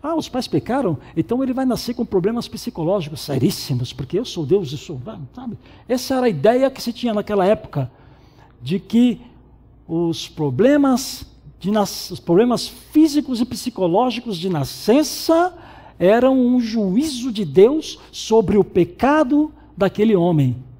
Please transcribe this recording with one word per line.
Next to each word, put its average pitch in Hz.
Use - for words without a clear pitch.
Ah, 311
os 311
pais 240
pecaram, 190
então 233
ele 262
vai 262
nascer 240
com 233
problemas 214
psicológicos 170
seríssimos, 127
porque 156
eu 240
sou 165
Deus 160
e 147
sou, 131
sabe? 247
Essa 254
era 247
a -
ideia 233
que 262
se 233
tinha 233
naquela 202
época, 180
de 156
que 233
os 165
problemas 240
de 190
nas-, 208
os 165
problemas 214
físicos 294
e 240
psicológicos 214
de 175
nascença 294
eram 240
um 247
juízo 233
de 208
Deus 202
sobre 214
o 190
pecado 285
daquele 214
homem. 156